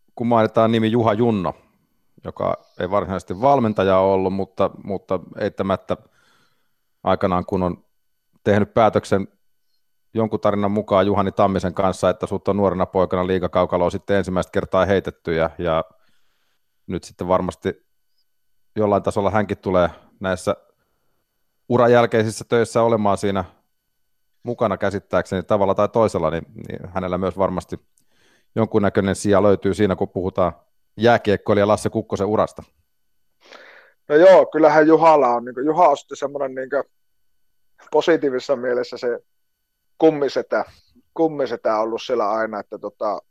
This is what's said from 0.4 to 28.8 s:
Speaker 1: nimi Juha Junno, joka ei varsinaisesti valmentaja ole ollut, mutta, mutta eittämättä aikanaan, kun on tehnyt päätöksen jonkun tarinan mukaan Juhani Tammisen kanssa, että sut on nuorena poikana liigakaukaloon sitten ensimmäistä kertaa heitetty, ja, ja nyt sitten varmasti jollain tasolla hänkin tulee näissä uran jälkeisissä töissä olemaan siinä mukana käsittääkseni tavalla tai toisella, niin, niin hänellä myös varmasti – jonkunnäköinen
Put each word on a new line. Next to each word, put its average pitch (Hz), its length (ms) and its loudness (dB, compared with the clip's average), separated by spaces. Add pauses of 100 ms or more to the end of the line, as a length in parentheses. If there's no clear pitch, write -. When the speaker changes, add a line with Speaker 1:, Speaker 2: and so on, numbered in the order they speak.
Speaker 1:
nimi 110 200 0
Juha 117 220 2
Junno, 104 400 0 (680)
joka - 340 -6 (220)
ei 90 100 -6
varsinaisesti 95 520 -4
valmentaja 107 580 2
ole 98 140 2
ollut, 95 200 -2
mutta, 98 360 -4 (140)
mutta 92 360 -6 (200)
eittämättä 98 580 -4 (1040)
aikanaan, 95 420 0
kun 92 180 -4
on 90 220 -6 (580)
tehnyt 104 300 0
päätöksen 104 540 0 (880)
jonkun 110 260 -4
tarinan 101 320 0
mukaan 101 340 0
Juhani 98 260 0
Tammisen 98 420 0
kanssa, 95 360 0
että 90 180 -4
sut - 200 -8
on 98 100 0
nuorena 92 280 0
poikana 92 420 -2
liigakaukaloon 90 640 0
sitten 101 260 -2
ensimmäistä 90 340 -4
kertaa 92 340 0
heitetty, 87 500 -2
ja, 80 220 0
ja 82 260 -2 (1040)
nyt 92 160 -8
sitten - 240 -12
varmasti 92 580 -4 (920)
jollain 101 280 0
tasolla 98 280 -2
hänkin 104 260 -2
tulee 90 320 0 (300)
näissä 95 360 -4 (1120)
uran 120 220 4
jälkeisissä 113 580 0
töissä 117 320 0
olemaan 107 360 0
siinä 98 260 -4 (1000)
mukana 117 340 -4
käsittääkseni 95 680 -4
tavalla 98 320 0
tai 104 140 0
toisella, 85 420 0
niin, 82 140 -6 (220)
niin - 260 -14
hänellä 92 240 -4
myös 92 200 -4
varmasti – 90 420 -4 (760)
jonkunnäköinen 101 600 0